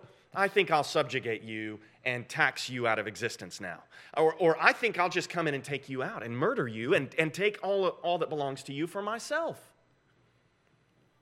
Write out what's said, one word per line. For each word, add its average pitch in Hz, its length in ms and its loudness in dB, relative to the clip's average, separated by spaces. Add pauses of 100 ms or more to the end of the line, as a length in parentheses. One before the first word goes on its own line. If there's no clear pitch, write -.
(360)
I 196 120 4
think 190 220 4
I'll 151 140 6
subjugate 123 580 0
you 110 380 -6 (260)
and 123 240 -2
tax - 400 0
you 123 160 -2
out 110 140 4
of 104 80 -2
existence 101 540 -6
now. 90 220 -10 (340)
Or, 160 160 6
or 160 280 4
I 214 120 8
think 220 260 0
I'll 180 100 2
just 170 200 -2
come 170 180 -2
in 147 60 0
and 135 100 -4
take 139 260 -6
you 131 140 -4
out 190 180 -6
and 117 160 -6
murder 185 300 0
you 113 280 -2
and, 139 220 0
and 160 160 2
take 208 300 -2
all, 196 240 2 (160)
all 175 140 2
that 156 120 -2
belongs 139 340 -4
to 135 100 -10
you 147 120 -4
for 196 160 -6
myself." 233 720 -6 (1500)